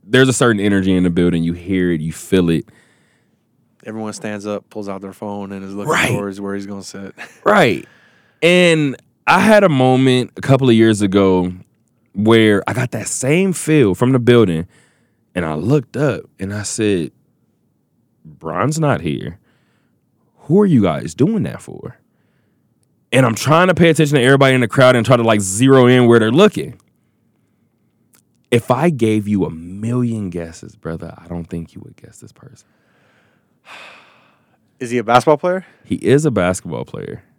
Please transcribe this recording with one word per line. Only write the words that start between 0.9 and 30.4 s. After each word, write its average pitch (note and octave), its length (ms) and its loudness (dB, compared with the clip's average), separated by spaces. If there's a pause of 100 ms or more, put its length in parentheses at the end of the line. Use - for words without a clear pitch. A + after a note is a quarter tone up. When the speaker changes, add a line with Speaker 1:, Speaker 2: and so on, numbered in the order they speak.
Speaker 1:
in F2+ 80 0
the F2+ 60 0
building. E2+ 340 0
You E2+ 100 -4
hear F2+ 380 -4
it, D#2+ 100 -2
you D#2+ 120 -6
feel F2+ 360 -2
it. E2 160 -2 (1200)
Speaker 2:
Everyone A2 280 -10
stands G#2 320 -12
up, G#2 240 -8
pulls G#2 180 -12
out F#2+ 140 -12
their F#2+ 120 -16
phone, G2+ 380 -12
and G2 140 -12
is G2 80 -14
looking G2+ 180 -6
Speaker 1:
Right. A2 180 -2
Speaker 2:
towards G2+ 300 -6
where G2 160 -10
he's G2 120 -10
gonna G2 160 -14
sit. - 320 -18 (140)
<laughs> - 160 -20
Speaker 1:
Right. D#3 420 2 (540)
And E3 540 2 (300)
I E3+ 140 4
had G#3 240 4
a F3+ 60 4
moment B2+ 680 2
a - 40 -16
couple C3+ 280 2
of A2+ 60 6
years A2 260 4
ago F#2+ 500 2 (600)
where A2 540 4
I - 60 -6
got B2 180 -6
that A2 160 -10
same E3+ 460 -2
feel C#3 420 0
from B2 160 0
the C3 80 2
building, A2 480 2 (680)
and F2 120 -6
I D#2 100 -6
looked A#2 420 -2
up B2+ 240 -4 (180)
and G2 140 -8
I G#2 100 -10
said, G2 480 -4 (1120)
"Bron's F2+ 560 -6
not C3 220 -2
here. E2 380 -8 (1000)
Who F#3+ 200 2
are G#3 40 4
you C#3+ 180 4
guys D2 320 -4
doing F#3+ 280 -2
that - 180 -10
for?" - 360 -18 (1120)
And C3 140 2
I'm A2+ 100 -2
trying E3 320 2
to F#3 60 2
pay E3 160 4
attention D3+ 260 0
to C3 60 4
everybody C3+ 340 4
in B2+ 60 2
the A#2 60 -2
crowd B2+ 300 4
and A2+ 80 0
try B2+ 100 4
to, A#2+ 80 0
like, A2 160 2
zero B2 480 4
in B2 200 4
where A#2 120 6
they're A2 120 2
looking. D3+ 460 0 (1700)
If A#2 180 -2
I C3+ 200 0
gave A2 400 -2
you G2+ 160 0
a E2 40 -8
million G#2 800 -6
guesses, E2 460 -14